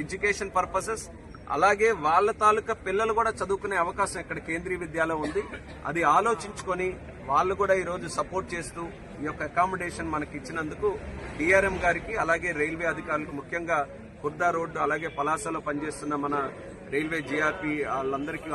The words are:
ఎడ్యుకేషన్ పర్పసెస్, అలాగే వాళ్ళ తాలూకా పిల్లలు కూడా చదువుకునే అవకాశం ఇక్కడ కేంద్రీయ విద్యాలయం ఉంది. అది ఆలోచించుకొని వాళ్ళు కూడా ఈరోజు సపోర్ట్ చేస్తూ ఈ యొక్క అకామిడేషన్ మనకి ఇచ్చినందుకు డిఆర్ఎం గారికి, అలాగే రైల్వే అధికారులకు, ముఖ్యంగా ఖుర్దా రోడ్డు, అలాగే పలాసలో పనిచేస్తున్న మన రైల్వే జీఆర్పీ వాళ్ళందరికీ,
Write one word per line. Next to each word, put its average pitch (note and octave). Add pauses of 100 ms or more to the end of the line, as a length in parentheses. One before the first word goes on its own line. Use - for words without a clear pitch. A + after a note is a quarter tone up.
ఎడ్యుకేషన్ G3
పర్పసెస్, F#3 (500)
అలాగే G3+ (180)
వాళ్ళ F3+ (140)
తాలూకా G#3+ (120)
పిల్లలు G#3+
కూడా A3+
చదువుకునే G3
అవకాశం F#3+
ఇక్కడ D#3+ (100)
కేంద్రీయ F3
విద్యాలయం D#3+
ఉంది. G3 (460)
అది E3 (140)
ఆలోచించుకొని F#3+ (420)
వాళ్ళు F3
కూడా F#3+
ఈరోజు F3
సపోర్ట్ F3+
చేస్తూ E3+ (400)
ఈ D3
యొక్క D#3
అకామిడేషన్ F3
మనకి D3+
ఇచ్చినందుకు D#3+ (480)
డిఆర్ఎం F#3+
గారికి, E3+ (100)
అలాగే E3 (100)
రైల్వే D#3+
అధికారులకు, D3+
ముఖ్యంగా E3+ (440)
ఖుర్దా D#3
రోడ్డు, E3
అలాగే D#3 (120)
పలాసలో D#3
పనిచేస్తున్న D3 (120)
మన C#3+ (580)
రైల్వే D#3 (100)
జీఆర్పీ D3+ (220)
వాళ్ళందరికీ, C#3